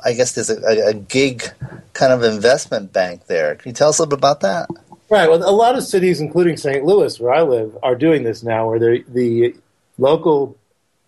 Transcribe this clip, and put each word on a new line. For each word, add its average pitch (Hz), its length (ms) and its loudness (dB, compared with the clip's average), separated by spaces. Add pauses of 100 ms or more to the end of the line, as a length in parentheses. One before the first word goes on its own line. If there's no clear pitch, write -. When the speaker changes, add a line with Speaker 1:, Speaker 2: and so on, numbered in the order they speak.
Speaker 1:
I 123 80 0
guess 123 180 -2
there's 110 180 -6
a, 110 120 -4
a, 107 300 2
a - 20 2
gig 123 500 -2 (480)
kind 135 220 2
of 123 100 0
investment 110 720 0
bank 90 340 -4
there. 78 280 -2
Can - 140 -16
you 120 40 -12
tell 143 160 2
us 151 100 0
a 170 40 2
little 151 80 -4
bit 139 80 -4
about 143 200 0
that? 190 300 -4 (400)
Speaker 2:
Right. 190 200 4
Well, 165 140 4
a 190 80 2
lot 226 240 4
of 254 80 -4
cities, 180 380 0
including 165 340 0
Saint 139 300 -4
Louis, 175 340 2
where 120 140 0
I 156 80 4
live, 113 420 -2
are 131 120 0
doing 147 280 2
this 113 180 -4
now, 113 280 -2
where 113 100 0
the, 117 300 2
the 120 460 0 (420)
local, 143 580 0 (520)